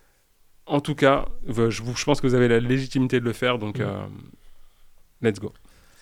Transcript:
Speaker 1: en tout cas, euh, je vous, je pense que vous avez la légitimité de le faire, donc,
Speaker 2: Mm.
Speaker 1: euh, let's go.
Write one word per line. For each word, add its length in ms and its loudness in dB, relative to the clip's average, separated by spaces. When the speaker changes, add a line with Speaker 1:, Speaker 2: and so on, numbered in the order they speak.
Speaker 1:
en 140 0
tout 140 -2
cas, 320 4
euh, 120 4
je 120 -6
vous, 140 -6
je 80 -4
pense 160 2
que 80 2
vous 60 2
avez 120 4
la 140 4
légitimité 580 0
de 60 -4
le 80 0
faire, 260 -2
donc, 220 -6
Speaker 2:
Mm. 20 -2
Speaker 1:
euh, 240 -6
let's 180 0
go. 120 -10